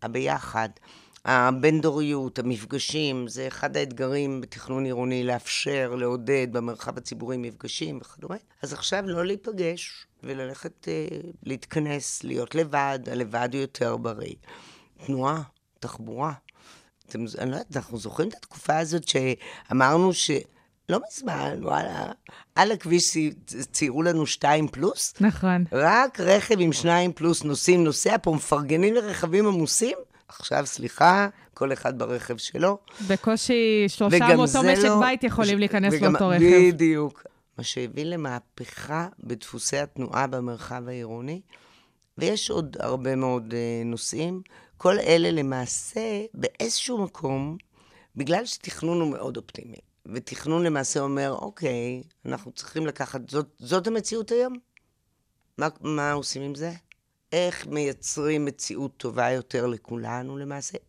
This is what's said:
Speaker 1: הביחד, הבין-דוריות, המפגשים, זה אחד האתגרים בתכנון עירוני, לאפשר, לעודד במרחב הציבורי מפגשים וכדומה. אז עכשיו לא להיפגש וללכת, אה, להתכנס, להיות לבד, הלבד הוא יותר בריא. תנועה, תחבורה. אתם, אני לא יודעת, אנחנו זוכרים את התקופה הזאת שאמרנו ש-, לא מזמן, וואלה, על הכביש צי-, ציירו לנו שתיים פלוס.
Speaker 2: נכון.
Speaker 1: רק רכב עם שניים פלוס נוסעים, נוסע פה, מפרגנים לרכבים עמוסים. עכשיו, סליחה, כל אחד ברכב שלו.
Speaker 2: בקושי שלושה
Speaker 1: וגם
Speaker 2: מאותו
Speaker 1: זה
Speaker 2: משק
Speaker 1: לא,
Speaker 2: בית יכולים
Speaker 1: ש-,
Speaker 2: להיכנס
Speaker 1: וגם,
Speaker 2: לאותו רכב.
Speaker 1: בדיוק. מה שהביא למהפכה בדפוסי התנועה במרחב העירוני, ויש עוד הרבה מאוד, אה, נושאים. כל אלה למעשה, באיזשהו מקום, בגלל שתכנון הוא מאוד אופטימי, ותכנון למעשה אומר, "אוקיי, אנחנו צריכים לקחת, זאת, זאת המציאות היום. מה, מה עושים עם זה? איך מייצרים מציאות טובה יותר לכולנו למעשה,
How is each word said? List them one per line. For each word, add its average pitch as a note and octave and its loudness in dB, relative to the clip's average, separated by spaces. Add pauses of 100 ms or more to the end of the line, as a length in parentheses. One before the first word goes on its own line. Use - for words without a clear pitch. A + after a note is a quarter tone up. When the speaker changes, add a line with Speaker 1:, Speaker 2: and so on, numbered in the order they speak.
Speaker 1:
הביחד, B2 -2 (560)
הבין-דוריות, C#3 4
המפגשים, B2+ -4
זה B2+ -8
אחד C#3+ -4
האתגרים C3+ -2
בתכנון C3 -6
עירוני, B2+ -2
לאפשר, B2+ -2
לעודד B2+ 0
במרחב A#2+ -6
הציבורי A#2+ -10
מפגשים B2 -10
וכדומה. - -14 (260)
אז C#3+ -8
עכשיו F#3+ -4
לא F3 -2
להיפגש F#3+ -6 (160)
וללכת, C3+ -10
אה, D#3 -6 (240)
להתכנס, C#3+ -6
להיות B2 -6
לבד, C#3 0 (120)
הלבד A#2+ -2
הוא C#3 -4
יותר A#2+ -2
בריא. A#2 -8 (720)
תנועה, C#3 0 (380)
תחבורה. A#2 -6 (760)
אתם, A2+ -8 (140)
אני B2+ -4
לא C3+ -4
יודעת, E3 -10
אנחנו A#2 -8
זוכרים A2+ -4
את A3 -10
התקופה - -4
הזאת E3 -2
שאמרנו C3+ 4
ש-, - 0 (600)
לא G3 2
מזמן, D3 -6
וואלה, - -2 (480)
על G3+ 6
הכביש E3+ 2
צי-, D#3 0 (400)
ציירו C#3+ 0
לנו E3 2
שתיים D3 2
פלוס. E3 -2
Speaker 2:
נכון. F#3 4
Speaker 1:
רק G3+ 4
רכב G3 4
עם E3 6
שניים E3+ 4
פלוס E3 2
נוסעים, E3+ 6
נוסע F#3 4
פה, E3+ 2
מפרגנים D#3 2
לרכבים G#3 2
עמוסים. G#3 2 (300)
עכשיו, - -2
סליחה, F3+ 4 (260)
כל C3+ -2
אחד C3 -4
ברכב A#2 -4
שלו. F#3 -2 (300)
Speaker 2:
בקושי A3 2
שלושה G3+ 4
Speaker 1:
וגם F3 6
Speaker 2:
מאותו E3+ 8
Speaker 1:
זה F#3 4
Speaker 2:
משק G3 6
Speaker 1:
לא, G#3 6
Speaker 2:
בית B3+ 2
יכולים G#3 2
Speaker 1:
ש-, - 2
Speaker 2:
להיכנס G3+ 2
Speaker 1:
וגם, F#3 4
Speaker 2:
לאותו F#3 4
רכב. F3 6 (240)
Speaker 1:
בדיוק. D#3 2 (340)
מה A#2 -8
שהביא B2+ -6
למהפכה D#3 -6 (120)
בדפוסי A#2 -6
התנועה C3+ -2
במרחב B2 -8
העירוני, B2 -10 (800)
ויש G#3 -2
עוד D3+ -4
הרבה C3 -2
מאוד, B2 -2
אה, A#2 -4
נושאים. D#3 -4 (340)
כל F#3+ 4
אלה E3+ 4
למעשה, E3 -4 (100)
באיזשהו A3+ -4
מקום, D3+ -4 (600)
בגלל E3 0
שתכנון - -4
הוא D#3 0
מאוד B2+ -6
אופטימי, - -16 (300)
ותכנון B2+ -4
למעשה D3+ 0
אומר, C#3 -2
"אוקיי, B2+ -6 (240)
אנחנו B2+ -10
צריכים - -8
לקחת, C3+ -8
זאת, C#3+ -2 (120)
זאת F3 -2
המציאות A3 -4
היום. B3 0 (1040)
מה, D3+ 0 (120)
מה D3 -2
עושים C#3 -6
עם C#3+ -8
זה? D#3+ -8 (600)
איך F3 -2
מייצרים D3 -2
מציאות C#3 -6
טובה A#2+ -2
יותר B2 -2
לכולנו A#2+ -8
למעשה, C#3 -10 (100)